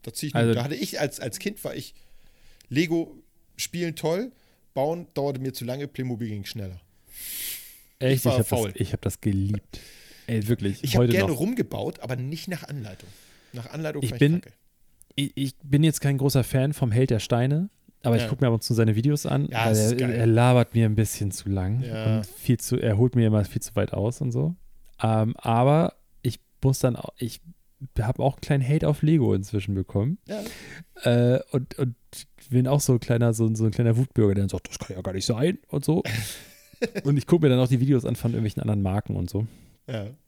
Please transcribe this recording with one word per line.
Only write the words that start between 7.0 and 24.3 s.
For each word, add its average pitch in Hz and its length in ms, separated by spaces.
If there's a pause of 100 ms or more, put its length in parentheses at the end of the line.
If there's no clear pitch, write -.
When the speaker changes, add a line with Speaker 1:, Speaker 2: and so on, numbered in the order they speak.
Speaker 2:
Echt? 131 200
Speaker 1:
Ich - 60
war 139 80
Speaker 2:
Ich 127 60
hab 107 80
Speaker 1:
faul. 110 240
Speaker 2:
das, - 100
ich 101 120
hab - 80
das - 200
geliebt. 98 580 (480)
Ey, 110 200
wirklich, 101 360
Speaker 1:
Ich 117 120
hab 120 60
Speaker 2:
heute 120 120
Speaker 1:
gerne 185 180
Speaker 2:
noch. 127 80
Speaker 1:
rumgebaut, 160 600
aber 123 160
nicht 135 320
nach 180 160
Anleitung. 104 460 (440)
Nach 120 160
Anleitung 151 340
Speaker 2:
Ich 120 80
Speaker 1:
fand 123 80
Speaker 2:
bin, 147 180
Speaker 1:
ich - 60
kacke. - 120 (600)
Speaker 2:
ich, 143 200
ich 135 280
bin 147 200
jetzt 156 160
kein 139 180
großer 131 260
Fan 135 300
vom 123 180
Held 127 180
der 113 100
Steine, 139 500 (340)
aber 120 120
ich 117 80
Speaker 1:
Ja. 110 60
Speaker 2:
guck 135 120
mir 131 60
ab 117 60
und 113 100
zu - 100
seine 110 220
Videos 143 300
an, 143 260
Speaker 1:
Ja, 113 140
Speaker 2:
weil 117 80
Speaker 1:
das 107 140
ist 117 40
Speaker 2:
er, 120 60 (100)
Speaker 1:
geil. 117 120
Speaker 2:
er 113 80
labert 120 460
mir 117 120
ein 107 100
bisschen 104 360
zu - 180
lang 98 340
Speaker 1:
Ja. 110 360
Speaker 2:
und 107 60
viel - 340
zu, - 180
er 107 200
holt 120 180
mir 117 120
immer 107 180
viel - 160
zu - 140
weit 101 180
aus 110 280
und 127 100